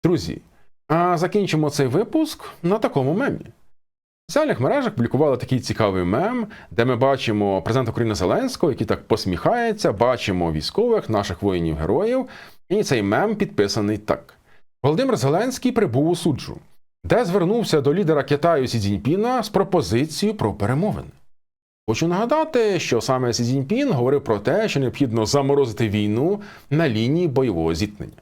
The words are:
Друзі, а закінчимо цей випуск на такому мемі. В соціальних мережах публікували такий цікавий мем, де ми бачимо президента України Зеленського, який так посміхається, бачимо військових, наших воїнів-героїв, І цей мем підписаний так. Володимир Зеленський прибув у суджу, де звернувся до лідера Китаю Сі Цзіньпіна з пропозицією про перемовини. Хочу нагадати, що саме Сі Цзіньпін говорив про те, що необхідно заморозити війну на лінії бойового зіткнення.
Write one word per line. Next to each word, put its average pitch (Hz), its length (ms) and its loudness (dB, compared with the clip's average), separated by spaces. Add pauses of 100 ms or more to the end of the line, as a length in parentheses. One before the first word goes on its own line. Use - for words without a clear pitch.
Друзі, 113 380 -2 (460)
а 175 300 2
закінчимо 170 520 0
цей 139 180 0
випуск 247 580 -2 (180)
на 185 140 2
такому 147 360 0
мемі. 240 320 -2 (840)
В - 40 -14
соціальних 277 280 0
мережах 226 340 0
публікували 127 440 0
такий - 220 -2
цікавий 101 440 0
мем, 202 440 0 (240)
де 120 140 0
ми 127 100 2
бачимо 107 680 2
президента 113 300 0
України 113 240 0
Зеленського, 165 560 0
який 110 160 -2
так - 200 -2
посміхається, 208 840 0
бачимо 101 600 0
військових, 196 580 0
наших 101 320 -2
воїнів-героїв, 98 840 0 (440)
І 202 140 0
цей 123 180 0
мем 135 340 2
підписаний 104 640 0
так. - 360 -4 (500)
Володимир 214 340 2
Зеленський 208 540 0
прибув 160 360 2
у 175 80 2
суджу, - 420 -4 (460)
де 220 220 0
звернувся 180 560 0
до 143 120 2
лідера 156 300 2
Китаю 143 440 2
Сі 117 120 -2
Цзіньпіна 160 640 0
з - 60 -8
пропозицією 180 880 0
про 104 160 0
перемовини. 123 540 -2 (800)
Хочу 117 200 0
нагадати, 226 720 0
що 117 220 0
саме 127 320 0
Сі 120 100 -2
Цзіньпін 139 480 0
говорив 135 320 2
про 107 160 0
те, 190 300 0
що 143 100 0
необхідно 113 460 0
заморозити 135 640 2
війну 110 520 0 (280)
на 156 200 2
лінії 135 380 2
бойового 104 460 0
зіткнення. 87 480 -6